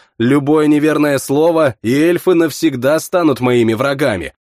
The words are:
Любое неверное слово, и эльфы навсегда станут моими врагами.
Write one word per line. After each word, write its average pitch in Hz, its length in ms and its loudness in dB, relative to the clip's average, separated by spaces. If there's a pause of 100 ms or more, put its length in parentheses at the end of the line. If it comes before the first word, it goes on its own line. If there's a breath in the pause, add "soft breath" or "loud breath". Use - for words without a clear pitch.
(180 soft breath)
Любое 143 500 2
неверное 147 500 0
слово, 156 640 0
и 113 120 -2
эльфы 170 420 0
навсегда 151 640 0
станут 156 420 -2
моими 120 320 2
врагами. 127 600 -4 (240)